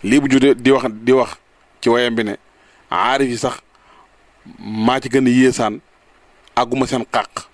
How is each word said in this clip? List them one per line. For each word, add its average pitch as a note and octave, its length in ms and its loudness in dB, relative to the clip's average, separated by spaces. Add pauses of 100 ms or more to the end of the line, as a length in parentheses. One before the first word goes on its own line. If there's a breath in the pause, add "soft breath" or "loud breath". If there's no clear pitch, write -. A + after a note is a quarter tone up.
Lii B2 160 2
bu C#3+ 100 -4
judee C3+ 240 4
di B2 160 0
wax, C3 200 2
di A2+ 220 -2
wax C3 240 0 (440)
ci - 80 -2
wayam A#2+ 260 0
bi A2+ 100 -2
ne G#2 120 -6 (540 soft breath)
aarif B2+ 380 0
yi A#2+ 80 -6
sax B2 220 -6 (1000 soft breath)
maa A2 420 -2
ci C3 80 -10
gën C3 180 2
a B2 40 4
yéesaan, B2 480 2 (800)
àgguma B2 300 -2
seen B2 260 -4
xàq - 420 -6